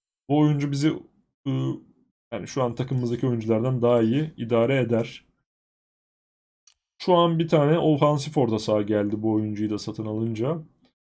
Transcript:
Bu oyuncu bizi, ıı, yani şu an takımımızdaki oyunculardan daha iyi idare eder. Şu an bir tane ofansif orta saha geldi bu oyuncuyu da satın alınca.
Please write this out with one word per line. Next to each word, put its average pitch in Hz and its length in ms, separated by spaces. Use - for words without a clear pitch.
Bu 147 100
oyuncu 147 320
bizi, 143 220
ıı, 131 280
yani 92 140
şu 135 160
an 120 120
takımımızdaki 123 520
oyunculardan 117 540
daha 120 200
iyi 139 360
idare 117 420
eder. - 460
Şu 185 160
an 170 260
bir 170 80
tane 156 320
ofansif 147 580
orta 113 220
saha 107 220
geldi 104 400
bu 110 120
oyuncuyu 107 360
da 104 80
satın 107 280
alınca. 113 580